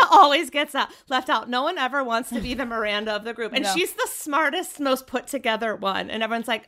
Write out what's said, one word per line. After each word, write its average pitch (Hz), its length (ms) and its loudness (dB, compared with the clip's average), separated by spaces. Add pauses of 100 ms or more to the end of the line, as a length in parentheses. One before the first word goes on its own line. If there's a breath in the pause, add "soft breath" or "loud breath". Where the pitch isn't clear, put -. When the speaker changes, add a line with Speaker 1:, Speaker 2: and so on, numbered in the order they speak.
(100)
Speaker 1:
always 311 380 8
gets 294 260 -2
out, 247 140 0 (220 loud breath)
left 254 180 -2
out. 233 220 0
No 247 120 0
one 349 140 -2
ever 269 260 -2
wants 233 280 -2
to 233 100 -4
be 247 140 -4
the 254 100 -4
Miranda 214 500 -2
of 208 80 -4
the 226 120 -8
group. 226 180 -8
And 262 120 0
Speaker 2:
No. 302 100 0
Speaker 1:
she's 359 180 -2
the 480 180 -4
smartest, 311 680 -4
most 262 260 0
put - 200 -8
together 220 500 -4
one. 196 320 -4
And 220 140 -6
everyone's 226 260 -4
like, 220 180 -4